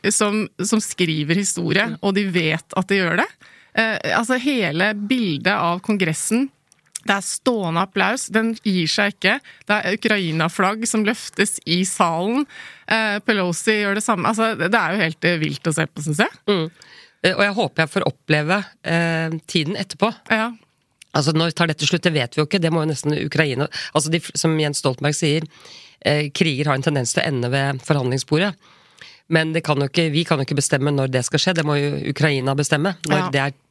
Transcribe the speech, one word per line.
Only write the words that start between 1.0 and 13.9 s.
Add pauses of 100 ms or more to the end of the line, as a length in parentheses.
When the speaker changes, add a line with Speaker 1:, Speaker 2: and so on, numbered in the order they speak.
Speaker 1:
historie,
Speaker 2:
Mm.
Speaker 1:
og
de
vet (120)
at
de
gjør
det. (480)
Eh, (180)
altså,
hele
bildet
av
Kongressen, (560)
det
er
stående
applaus,
den
gir
seg
ikke. (260)
Det (100)
er
Ukraina-flagg
som
løftes
i
salen. (420)
Eh,
Pelosi
gjør